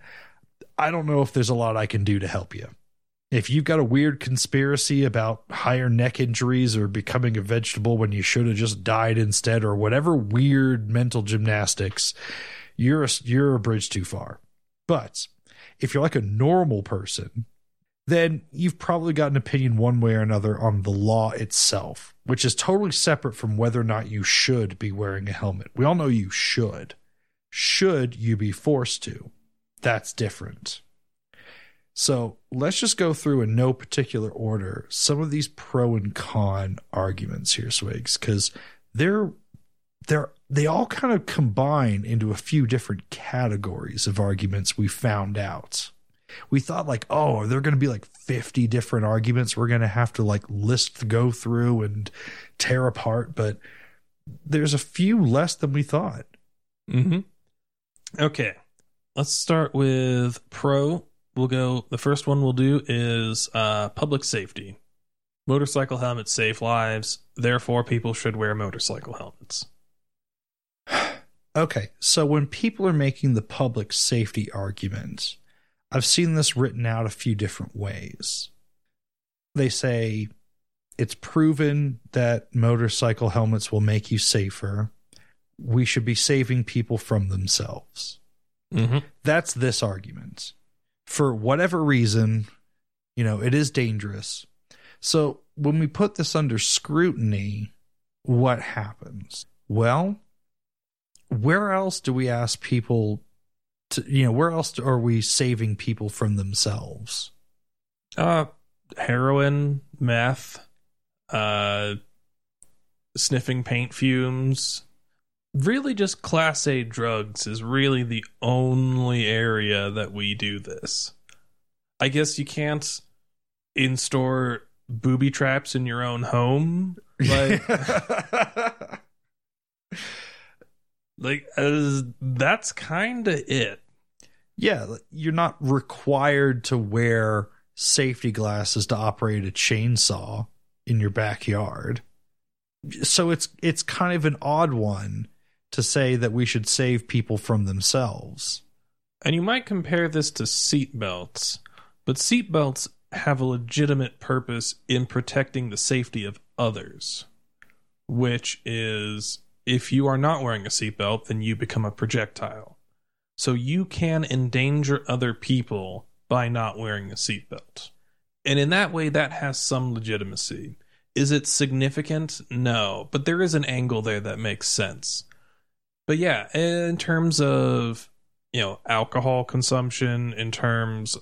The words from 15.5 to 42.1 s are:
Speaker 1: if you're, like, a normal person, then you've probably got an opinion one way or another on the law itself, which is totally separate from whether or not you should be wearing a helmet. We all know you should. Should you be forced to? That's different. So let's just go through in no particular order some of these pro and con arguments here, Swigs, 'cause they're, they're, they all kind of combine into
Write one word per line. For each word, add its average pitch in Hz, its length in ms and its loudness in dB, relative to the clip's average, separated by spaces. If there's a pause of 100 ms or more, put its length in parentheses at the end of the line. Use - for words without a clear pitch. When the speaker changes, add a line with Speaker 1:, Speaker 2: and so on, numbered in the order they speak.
Speaker 1:
if - 140 -2
you're, 143 100 2
like, 156 120 0
a 120 60 4
normal 120 600 2
person, 101 640 -6 (600)
then 165 460 2
you've 165 260 -2
probably 170 360 -2
got 147 180 2
an 139 60 2
opinion 131 400 0
one 120 220 4
way 113 140 4
or 110 80 2
another 107 380 0
on 104 240 2
the 101 80 0
law 107 400 2
itself, - 800 -2 (100)
which 127 220 0
is 120 80 2
totally 190 380 2
separate 139 420 0
from 107 240 -2
whether 117 240 2
or 113 40 0
not 110 260 -2
you 101 120 -4
should 107 540 2
be 104 140 -6
wearing 98 360 -4
a 98 60 -4
helmet. 98 420 -4
We 123 80 2
all 160 120 6
know 160 100 0
you 110 240 2
should. 90 640 -2 (560)
Should 139 680 2
you 113 220 0
be 104 140 0
forced 131 520 0
to? - 280 -12 (500)
That's 113 320 -2
different. - 680 -6 (1160)
So 120 400 -2 (140)
let's 143 280 -2
just - 180 0
go 170 160 2
through 143 280 2
in 110 140 2
no 127 160 4
particular 120 580 -4
order 107 600 -4
some 147 320 0
of 156 100 -2
these 147 160 -2
pro 120 480 0
and 101 180 -2
con 98 640 -2 (140)
arguments - 640 -2
here, 113 180 -4
Swigs, - 460 -4
'cause 101 340 0 (420)
they're, 185 380 0 (760)
they're, 151 220 0 (200)
they 147 180 2
all 190 200 2
kind 247 260 0
of 190 120 2
combine 127 800 2
into 110 280 0